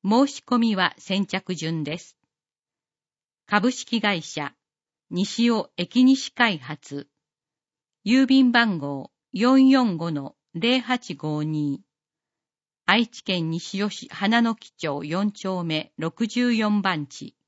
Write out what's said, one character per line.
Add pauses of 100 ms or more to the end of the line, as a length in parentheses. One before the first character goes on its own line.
申
し
込
み
は
先
着
順
で
す。 (1300)
株
式
会
社、 (540)
西
尾
駅
西
開
発。 (960)
郵
便
番
号、 (220)
四
四
五
の (160)
零
八
五
二。 (1040)
愛
知
県
西
尾
市
花
の
木
町
四
丁
目
六
十
四
番
地。 (120)